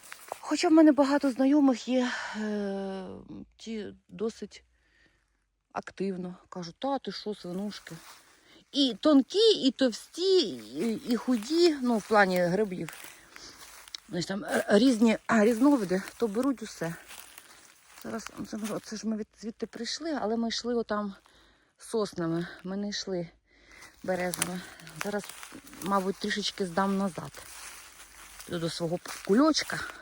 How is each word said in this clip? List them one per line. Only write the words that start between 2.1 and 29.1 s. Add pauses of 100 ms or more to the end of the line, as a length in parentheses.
е, (500)
ті (140)
досить (1080)
активно (120)
кажуть:
"Та,
ти
що,
свинушки?" (760)
І
тонкі,
і
товсті,
і, (160)
і
худі,
ну,
в
плані
грибів. (1120)
Значить,
там,
е,
різні,
а,
різновиди, (140)
то
беруть
усе. (1120)
Зараз, (240)
це,
може,
це
ж
ми
від, (140)
звідти
прийшли,
але
ми
йшли
отам (640)
соснами, (180)
ми
не
йшли (760)
березами. (440)
Зараз, (580)
мабуть,
трішечки
здам
назад. (1040)
Піду
до
свого (280)